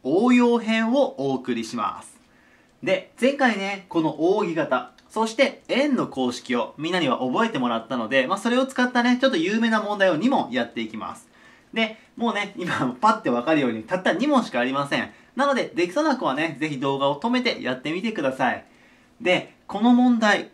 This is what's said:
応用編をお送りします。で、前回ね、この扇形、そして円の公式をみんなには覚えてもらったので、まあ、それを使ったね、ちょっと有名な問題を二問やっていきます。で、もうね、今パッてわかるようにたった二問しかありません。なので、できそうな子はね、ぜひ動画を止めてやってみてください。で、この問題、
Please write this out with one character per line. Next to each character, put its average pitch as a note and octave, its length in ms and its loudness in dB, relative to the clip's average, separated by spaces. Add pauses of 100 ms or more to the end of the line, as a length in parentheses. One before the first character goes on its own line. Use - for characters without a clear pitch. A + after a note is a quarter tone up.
応 G3+ 280 2
用 A#3+ 280 4
編 A3+ 320 0
を C#4 280 0
お C#3 120 0
送 B2 240 -2
り A2+ 80 -4
し A2+ 100 -10
ま G#2 300 -4
す。 - 120 -20 (640)
で、 F#3 400 -2
前 B3+ 120 4
回 B3 260 0
ね、 G3 300 -6
こ E3 140 0
の E3 340 2
扇 F#3 180 -2
形、 C#3 380 -2 (180)
そ A3 160 0
し A3 80 -6
て - 320 0
円 C4 300 0
の D#3 100 -2
公 B2+ 240 -2
式 B2 240 -6
を A#2 240 -2
み D#3+ 120 -6
ん - 20 -2
な F#3 80 0
に C#3+ 80 0
は A#2+ 180 0
覚 F3+ 180 0
え A3+ 40 0
て D3+ 100 -4
も B2 100 0
ら A2+ 100 -2
っ - 100 -10
た C3 80 -4
の A2+ 120 -4
で、 C3 200 2
ま F#3+ 80 0
あ、 - 20 -8
そ A#3 100 -4
れ B3 80 2
を C4+ 80 2
使 C4 160 -6
っ B3 120 0
た A#3+ 100 0
ね、 B3 180 2
ち C4+ 40 2
ょ C4 60 4
っ - 20 -
と G3+ 40 0
有 F#3 220 0
名 A3+ 100 2
な A3 140 0
問 G#3 160 -4
題 F#3+ 120 4
を D#3 60 0
二 G#3+ 120 0
問 F#3 240 0
や A#2+ 140 -2
っ - 60 -18
て A#2+ 80 -6
い A2 80 -6
き A2+ 80 -14
ま F2+ 200 -10
す。 - 120 -20 (460)
で、 A3 240 -2 (180)
も A3+ 140 0
う G3 60 -4
ね、 G3+ 200 -6
今 C#3 440 -4
パ - 80 4
ッ - 140 2
て C#3+ 80 -2
わ A#2+ 120 0
か D#3+ 120 2
る D3 60 2
よ B2 100 2
う - 20 -6
に A2 100 -8
た F#3 140 -4
っ F3+ 80 -6
た G#3+ 80 2
二 C4+ 160 0
問 C4+ 160 4
し - 80 -12
か A#2+ 80 0
あ B2 40 2
り C3 80 -2
ま C#3+ 140 -2
せ C#3+ 140 -2
ん。 G2+ 100 -6 (240)
な C#4+ 140 0
の C4+ 60 2
で、 G#3+ 200 -2
で F3 140 0
き - 40 -10
そ D4 100 0
う - 20 2
な C#4+ 120 2
子 - 80 -6
は C3+ 120 0
ね、 D#3 240 -4
ぜ D#3 80 -2
ひ C#3 100 -6
動 C#3 220 -2
画 C#3 100 4
を C#3+ 100 -4
止 A#3 100 -2
め B3 120 0
て A#3 220 -2
や B2 80 -2
っ B2+ 100 -8
て D3 80 -6
み F3 100 -4
て G#3+ 120 -4
く E3 100 -4
だ C3 100 0
さ B2 200 0
い。 G2 120 -10 (560)
で、 - 480 0
こ G3 120 -4
の A#3+ 140 6
問 B3 240 6
題、 G#3 340 2